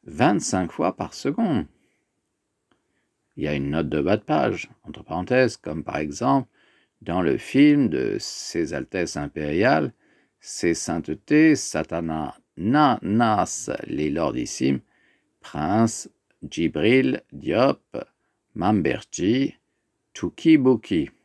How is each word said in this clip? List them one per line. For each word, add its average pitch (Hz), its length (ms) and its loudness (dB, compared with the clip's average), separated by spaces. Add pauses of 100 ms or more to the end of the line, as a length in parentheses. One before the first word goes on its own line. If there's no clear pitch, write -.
vingt-cinq 110 640 0
fois - 240 -2
par - 180 -8
seconde. 147 520 -2 (1700)
Il - 80 -6
y 73 40 -2
a 73 60 -2
une 69 160 -2
note 76 200 -2
de 78 120 0
bas 92 160 -2
de - 60 -18
page, 127 460 -2 (140)
entre - 200 -16
parenthèses, 117 540 -2
comme 80 260 -8
par - 140 -6
exemple 123 500 -2 (560)
dans 87 180 -2
le 69 160 2
film 143 520 4
de 62 300 -2
Ses - 540 -6
Altesses 82 440 -4
Impériales, 87 760 0 (460)
Ses - 340 -2
Saintetés, 87 840 2
Satana, 80 800 -4 (200)
Na, 127 480 2
Nas, 107 680 0 (160)
les 76 240 -2
Lordissimes, 67 720 -2 (600)
Prince 104 720 0 (400)
Djibril 85 720 2 (100)
Diop, 85 720 -2 (520)
Mamberti, 98 1000 0 (600)
Tuki 156 440 4
Buki. 110 540 2 (140)